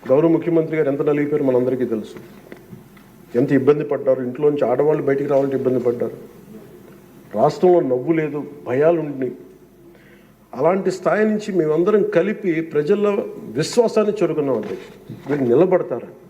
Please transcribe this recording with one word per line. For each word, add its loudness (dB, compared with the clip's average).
గౌరవ 4
ముఖ్యమంత్రి 0
గారు 2
ఎంత -2
నలిగిపోయారో 0
మనందరికీ 0
తెలుసు. -10
ఎంత 2
ఇబ్బంది 2
పడ్డారు, 0
ఇంట్లోంచి 0
ఆడవాళ్ళు 2
బయటికి -2
రావాలంటే 0
ఇబ్బంది 0
పడ్డారు, -4
రాష్ట్రంలో 4
నవ్వు -2
లేదు, -4
భయాలు 2
ఉండి, -6
అలాంటి 2
స్థాయి 0
నుంచి -4
మేమందరం 2
కలిపి 0
ప్రజల్లో 0
విశ్వాసాన్ని 2
చేరుకున్నాం 0
అధ్యక్ష. -10
వీళ్ళు 0
నిలబడతారని. 2